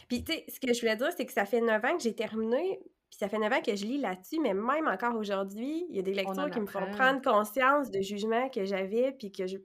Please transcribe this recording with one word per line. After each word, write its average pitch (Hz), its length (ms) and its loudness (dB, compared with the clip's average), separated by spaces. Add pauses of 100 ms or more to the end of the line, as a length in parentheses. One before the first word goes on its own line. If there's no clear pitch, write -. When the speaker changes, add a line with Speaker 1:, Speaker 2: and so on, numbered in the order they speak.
Speaker 1:
Puis, 247 160 -4
tu 330 100 -2
sais, - 140 -6
ce - 120 -14
que 247 140 2
je 240 80 2
voulais 220 140 2
dire, 277 200 0
c'est 247 100 -2
que - 80 -14
ça 202 120 2
fait 226 160 2
neuf 220 240 2
ans 311 100 2
que 320 60 -2
j'ai 226 140 0
terminé, 226 640 0
puis - 380 -20
ça 202 100 -2
fait 214 80 -2
neuf 214 160 2
ans 311 80 2
que 208 140 0
je 202 100 -4
lis 262 140 -2
là-dessus, 220 400 -4
mais 226 160 2
même 277 320 0
encore 233 280 0
aujourd'hui, 214 760 -2
il - 40 -8
y 190 40 0
a - 20 -2
des 190 120 -2
Speaker 2:
On - 20 0
Speaker 1:
lectures 190 240 -2
Speaker 2:
en - 100 0
Speaker 1:
qui 262 120 -2
me 208 40 -2
font 196 140 -6
Speaker 2:
apprend. 190 180 -4
Speaker 1:
prendre 262 240 4
conscience 254 680 4
de 196 100 0
jugements 220 480 0
que 208 160 -2
j'avais, 196 460 0
puis 214 200 -10
que 190 140 -4
je, 190 200 -4